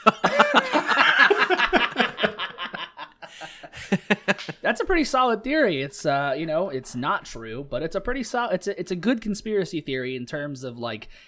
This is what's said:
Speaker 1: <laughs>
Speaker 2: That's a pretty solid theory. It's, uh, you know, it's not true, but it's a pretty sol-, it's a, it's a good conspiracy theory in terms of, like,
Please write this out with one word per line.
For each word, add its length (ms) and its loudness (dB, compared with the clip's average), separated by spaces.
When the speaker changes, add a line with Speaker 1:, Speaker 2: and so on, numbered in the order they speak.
Speaker 1:
<laughs> 80 8
Speaker 2:
That's 180 2
a 40 -2
pretty 200 4
solid 380 2
theory. 400 2
It's, 240 -6
uh, 300 2
you 100 -4
know, 220 0
it's 260 -8
not 300 -2
true, 440 -10
but 140 -4
it's 140 -4
a 40 -4
pretty 220 -4
sol-, 280 -2
it's 180 -2
a, 100 -4
it's 120 -6
a 60 -2
good 240 2
conspiracy 600 -2
theory 360 -4
in 100 -8
terms 380 -8
of, 140 -10
like, 300 -8